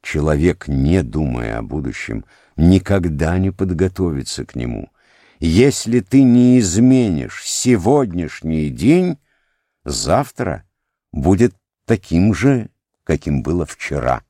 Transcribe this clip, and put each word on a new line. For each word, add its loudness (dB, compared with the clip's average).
Человек, -2
не 0
думая -6
о -8
будущем, -10
никогда 2
не 0
подготовится -4
к -20
нему. -8
Если 2
ты 2
не 6
изменишь 0
сегодняшний -2
день, 0
завтра -4
будет 2
таким 0
же, 0
каким -2
было -2
вчера. -6